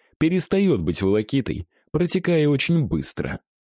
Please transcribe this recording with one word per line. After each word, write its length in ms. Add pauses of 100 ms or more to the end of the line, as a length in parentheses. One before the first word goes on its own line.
(180)
перестаёт 600
быть 220
волокитой, 680 (240)
протекая 560
очень 340
быстро. 580 (300)